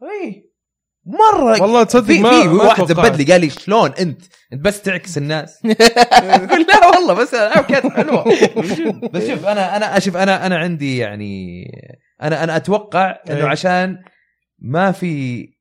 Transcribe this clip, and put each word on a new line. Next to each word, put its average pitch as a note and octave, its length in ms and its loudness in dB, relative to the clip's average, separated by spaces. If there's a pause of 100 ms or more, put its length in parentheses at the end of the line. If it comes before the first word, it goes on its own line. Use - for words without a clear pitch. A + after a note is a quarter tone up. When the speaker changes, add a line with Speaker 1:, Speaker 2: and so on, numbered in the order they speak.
Speaker 1:
إي. E4+ 480 -14 (560)
مرة D4 560 2
Speaker 2:
والله A3+ 220 4
تصدق A#3 220 2
Speaker 1:
في، G#3+ 160 4
Speaker 2:
ما، A#3 80 4 (120)
Speaker 1:
في E3+ 60 2
Speaker 2:
ما F#3 160 4
Speaker 1:
واحد G3 220 4
Speaker 2:
توقعت. E3 240 2
Speaker 1:
دبت D#3+ 80 0
لي D3 140 2
قال F3+ 80 6
لي: D#3 100 0
"شلون F#3 420 0
أنت؟ F3 300 -6 (300)
أنت C#3 120 -8
بس G3+ 180 -4
تعكس F3+ 360 -8
الناس." D3+ 420 -8 (300)
Speaker 3:
<laughs> A#3+ 220 2
Speaker 1:
أقول: A#3+ 480 2
"لا F4+ 260 6 (100)
والله، D#4+ 180 2
بس A#3+ 200 -2
الألعاب A3+ 300 0
كانت C4+ 280 -2
حلوة." A#3+ 320 -2 (880)
بس G3+ 180 -4
شوف، F#3 160 -6
أنا، G3 300 -2
أنا G3+ 200 -2
أشوف، F#3 200 -2
أنا، F#3+ 300 0
أنا F#3 120 -2
عندي C#3+ 400 -4
يعني، G2+ 680 -8 (580)
أنا، D#3 220 -4
أنا E3 120 -4
أتوقع F#3+ 600 -4 (140)
إنه D3+ 60 -6
Speaker 2:
إيه. D3 80 -4
Speaker 1:
عشان F3+ 540 -2 (600)
ما E3+ 340 -2
في C#3 540 -8 (140)